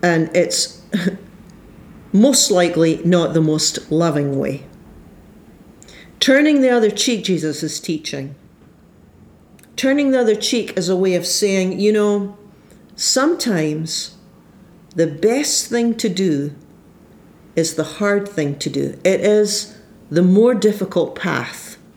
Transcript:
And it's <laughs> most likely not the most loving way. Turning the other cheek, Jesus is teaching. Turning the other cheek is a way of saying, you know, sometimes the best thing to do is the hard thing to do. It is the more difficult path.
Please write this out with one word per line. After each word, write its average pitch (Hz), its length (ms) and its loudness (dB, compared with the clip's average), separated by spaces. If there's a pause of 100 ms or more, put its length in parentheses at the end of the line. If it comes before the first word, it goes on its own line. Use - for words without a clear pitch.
And 165 320 0
it's - 480 -2 (120)
<laughs> 175 240 -2 (960)
most 233 380 4
likely 165 520 2
not 170 300 2
the 160 80 2
most 156 500 -2
loving 147 460 0
way. 139 260 -6 (1600)
Turning 285 420 4
the 262 80 4
other 226 220 2
cheek, 208 320 -2
Jesus 156 400 -2
is 156 160 -6
teaching. 147 560 -8 (1400)
Turning 277 360 2
the 262 80 2
other 220 160 2
cheek 208 420 -4
is 175 120 -4
a 185 60 0
way 185 200 0
of 175 100 -2
saying, 190 540 -2
you 208 120 2
know, 208 460 0 (580)
sometimes 165 1200 -2 (800)
the 165 120 2
best 226 640 -2
thing 233 260 0
to 226 140 -2
do 151 440 -2 (1000)
is 165 200 -2
the 156 80 -2
hard 202 440 -2
thing 143 320 -4
to - 100 -6
do. 139 340 -4
It 185 180 2
is 208 540 0 (340)
the 160 120 0
more 202 320 6
difficult 196 640 0
path. - 600 -8 (200)